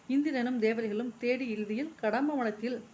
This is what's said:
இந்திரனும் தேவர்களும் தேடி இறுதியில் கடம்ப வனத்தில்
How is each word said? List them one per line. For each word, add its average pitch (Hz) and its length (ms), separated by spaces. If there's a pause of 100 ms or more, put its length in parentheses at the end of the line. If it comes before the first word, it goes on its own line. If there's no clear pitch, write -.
இந்திரனும் 254 500
தேவர்களும் 220 580
தேடி 254 300
இறுதியில் 214 480
கடம்ப 262 400
வனத்தில் 233 420 (160)